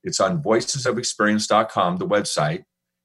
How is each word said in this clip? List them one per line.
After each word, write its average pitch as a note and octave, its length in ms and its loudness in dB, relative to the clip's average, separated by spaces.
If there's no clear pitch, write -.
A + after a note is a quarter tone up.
It's - 160 -4
on F2+ 220 2
voices A2+ 420 0
of A#2 140 0
experience G#2+ 480 0
dot G#2+ 240 2
com, F2+ 260 0
the F#2 100 -4
website. E2 520 0
It - 80 -16